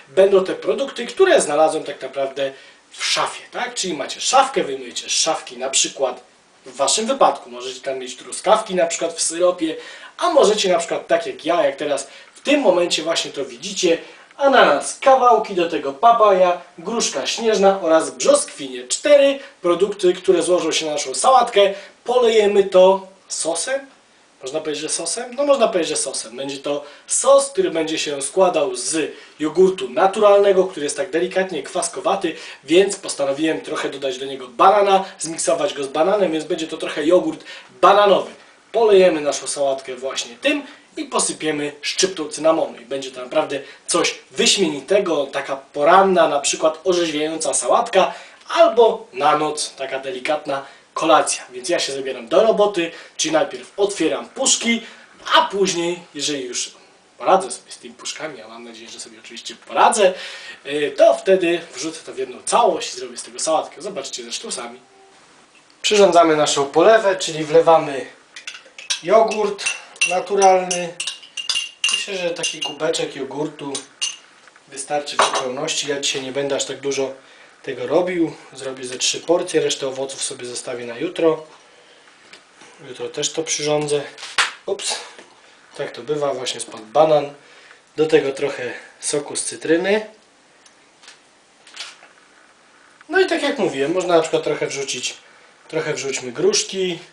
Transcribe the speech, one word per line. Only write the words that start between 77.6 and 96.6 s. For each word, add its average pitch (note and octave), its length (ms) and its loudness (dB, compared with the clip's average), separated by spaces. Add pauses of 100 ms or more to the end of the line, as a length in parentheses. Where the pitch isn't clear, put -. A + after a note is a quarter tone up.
tego B2 240 -8
robił. E3+ 460 0 (200)
Zrobię C3 320 -12
ze B2+ 140 -12
trzy - 220 -4
porcje, F3 400 0
resztę C#3+ 280 -4
owoców C3 340 -8
sobie B2 240 -10
zostawię B2 400 -10
na A#2 120 -12
jutro. D#3+ 480 0 (1400)
Jutro B2 200 -10
też C3+ 240 -6
to D#3+ 100 -4
przyrządzę. D3 600 0 (640)
Ups, - 280 -4 (800)
tak C#3 140 -8
to - 120 -14
bywa, C#3+ 320 -2
właśnie B2 260 -6
spadł A2 240 -12
banan. C#3+ 500 2 (640)
Do D3+ 100 2
tego C3+ 260 2
trochę B2+ 400 -6 (280)
soku - 360 -6
z - 80 -6
cytryny. F#3+ 640 0 (3000)
No F#4 120 2
i F4+ 60 6
tak D#4+ 160 -2
jak C#4 160 -2
mówiłem, C#3+ 340 0
można F3+ 240 2
na D#3+ 60 0
przykład D#3 220 -2
trochę D3 220 -4
wrzucić, C3+ 480 -8 (540)
trochę D3+ 260 -6
wrzućmy C3 380 -8
gruszki. F#3 640 -2 (140)